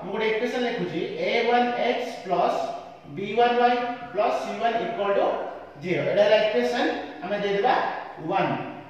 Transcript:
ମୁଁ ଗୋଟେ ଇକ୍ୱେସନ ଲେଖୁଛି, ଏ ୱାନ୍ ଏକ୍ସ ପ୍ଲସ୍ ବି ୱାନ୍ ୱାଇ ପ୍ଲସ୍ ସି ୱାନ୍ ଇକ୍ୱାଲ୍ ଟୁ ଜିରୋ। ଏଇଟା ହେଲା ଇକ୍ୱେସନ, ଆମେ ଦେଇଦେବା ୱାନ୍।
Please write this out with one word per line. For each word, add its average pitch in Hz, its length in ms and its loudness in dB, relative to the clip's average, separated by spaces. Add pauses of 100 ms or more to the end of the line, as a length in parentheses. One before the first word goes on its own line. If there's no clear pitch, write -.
ମୁଁ 190 80 -8
ଗୋଟେ 220 200 -2
ଇକ୍ୱେସନ 247 360 -2
ଲେଖୁଛି, 175 320 -4 (280)
ଏ - 20 0 (180)
ୱାନ୍ 240 220 4 (180)
ଏକ୍ସ - 220 -2 (140)
ପ୍ଲସ୍ - 360 2 (560)
ବି 202 120 -6 (100)
ୱାନ୍ 240 240 6
ୱାଇ 240 140 6 (360)
ପ୍ଲସ୍ 214 320 0
ସି 202 80 -6 (100)
ୱାନ୍ 226 240 0
ଇକ୍ୱାଲ୍ 202 320 0
ଟୁ - 80 4 (580)
ଜିରୋ। 165 260 0
ଏଇଟା 202 140 4
ହେଲା 214 220 6
ଇକ୍ୱେସନ, 240 400 2 (380)
ଆମେ 202 200 -2
ଦେଇଦେବା 196 320 2 (560)
ୱାନ୍। 165 220 2 (360)